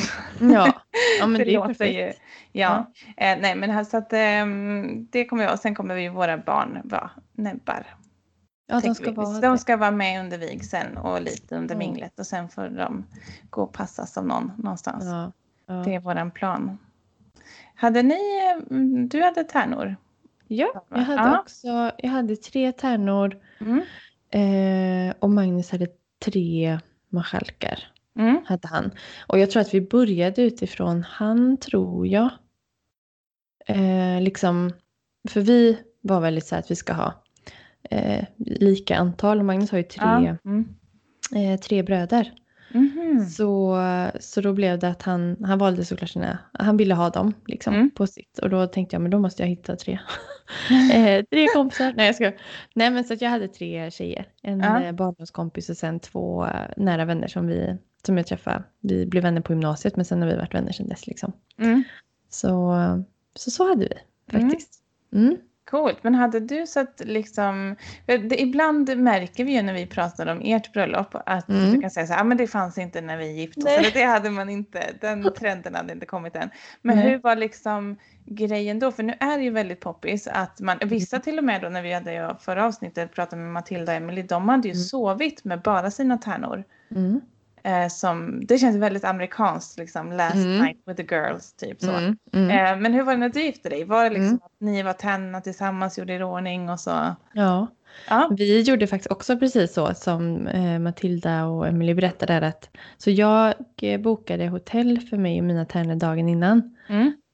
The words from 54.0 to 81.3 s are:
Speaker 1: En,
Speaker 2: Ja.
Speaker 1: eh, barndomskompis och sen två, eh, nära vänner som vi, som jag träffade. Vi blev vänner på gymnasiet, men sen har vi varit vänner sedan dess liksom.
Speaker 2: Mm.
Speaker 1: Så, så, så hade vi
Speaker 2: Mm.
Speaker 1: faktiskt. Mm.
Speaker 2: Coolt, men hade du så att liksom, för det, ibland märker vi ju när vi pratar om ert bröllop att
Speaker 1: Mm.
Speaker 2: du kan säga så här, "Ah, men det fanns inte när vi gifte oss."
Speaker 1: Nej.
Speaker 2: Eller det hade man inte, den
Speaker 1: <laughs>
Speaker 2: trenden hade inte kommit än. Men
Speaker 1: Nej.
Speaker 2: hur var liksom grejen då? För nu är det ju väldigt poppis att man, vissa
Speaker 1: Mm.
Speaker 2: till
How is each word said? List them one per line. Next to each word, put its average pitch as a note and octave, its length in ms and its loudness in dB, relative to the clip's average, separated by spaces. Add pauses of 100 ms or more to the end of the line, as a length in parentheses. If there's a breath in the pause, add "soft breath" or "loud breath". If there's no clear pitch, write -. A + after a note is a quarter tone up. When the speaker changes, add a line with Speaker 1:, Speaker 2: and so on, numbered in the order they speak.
Speaker 1:
En, G3 160 -4
Speaker 2:
Ja. G#3 220 2
Speaker 1:
eh, F3 100 -4
barndomskompis E3+ 800 -6
och E3+ 80 -8
sen E3 220 -6
två, F3 460 -6
eh, - 60 -4 (260)
nära E3+ 280 0
vänner E3+ 220 -2
som F3 200 -4
vi, F3+ 300 -2 (280)
som F#3+ 120 2
jag E3+ 100 0
träffade. - 360 -4 (180)
Vi F#3 240 0
blev F3+ 180 0
vänner E3+ 180 2
på E3 120 -2
gymnasiet, D#3+ 420 -2
men F3+ 100 0
sen F3 160 0
har E3 80 2
vi E3 60 2
varit - 180 -4
vänner - 180 -2
sedan - 160 -8
dess - 200 -10
liksom. - 240 -10 (260)
Speaker 2:
Mm. A3+ 260 4 (460 loud breath)
Speaker 1:
Så, F3+ 460 0 (600)
så, - 160 -10
så F#4 180 2
hade B3 180 2 (400)
vi G#3+ 100 0
Speaker 2:
Mm. A#3+ 120 4
Speaker 1:
faktiskt. - 340 -6 (300)
Mm. B3 240 6 (280)
Speaker 2:
Coolt, C#4+ 380 0
men A#3+ 120 4
hade A#3 240 4
du C#4+ 280 -6
så C#4+ 120 -2
att C4 260 -4
liksom, G3+ 680 -4 (300 loud breath)
för B3 120 4
det, A#3+ 240 0
ibland C#4 560 2
märker A3+ 480 2
vi C#4 100 0
ju A3+ 60 2
när G3 120 -2
vi F3+ 140 -6
pratar F3 400 -4
om E3 160 -4
ert A3 300 0
bröllop G3 340 0 (180)
att F#3 240 -4
Speaker 1:
Mm. G3 220 4
Speaker 2:
du C4+ 100 4
kan C#4+ 100 -4
säga E3 160 -4
så E3+ 60 -2
här, F#3 80 2
"Ah, - 20 4
men A#3+ 140 4
det A#3 100 2
fanns F#3 300 -4
inte F3 240 -8
när D#3+ 160 -8
vi D#3 220 -6
gifte D#3+ 200 -8
oss." C#4+ 60 -2
Speaker 1:
Nej. C#4+ 120 4
Speaker 2:
Eller E4 140 4
det A#3+ 120 2
hade G#3+ 260 2
man G3 200 -4
inte, G3+ 340 -8 (180)
den G#3+ 220 -4 (100)
Speaker 1:
<laughs> - 60 -12
Speaker 2:
trenden F3+ 360 -4
hade E3+ 180 -6
inte E3+ 120 -14
kommit E3+ 300 -10
än. E3 140 -6 (320 loud breath)
Men A#3 160 4
Speaker 1:
Nej. G#3 120 6
Speaker 2:
hur C4 80 2
var A#3 180 2
liksom G#3+ 600 -4 (300 soft breath)
grejen G#3 540 -4
då? C4 120 0
För A3 120 -6
nu A#3 160 -2
är D4 180 0
det C4+ 60 -2
ju B3 60 0
väldigt G3+ 300 -4
poppis - 480 -6
att - 320 -6
man, F#3 260 -2
vissa G#3 300 -2
Speaker 1:
Mm. C4 80 -4
Speaker 2:
till D#4 140 -4